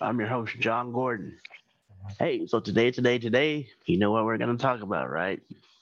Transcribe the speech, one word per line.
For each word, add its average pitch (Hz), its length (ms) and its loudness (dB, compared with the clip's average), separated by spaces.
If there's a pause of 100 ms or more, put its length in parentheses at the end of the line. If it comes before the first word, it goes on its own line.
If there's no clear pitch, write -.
I'm 117 180 -2
your 107 80 -2
host, 117 320 -4
John 117 320 -2
Gordon. 120 460 -4 (840)
Hey, 147 280 -2
so 113 120 0
today, 107 320 4
today, 123 260 2
today, 131 520 0 (160)
you - 120 2
know 104 140 4
what 110 140 2
we're 113 120 0
gonna 120 200 0
talk 123 240 0
about, 85 280 -2
right? 87 300 -2 (420)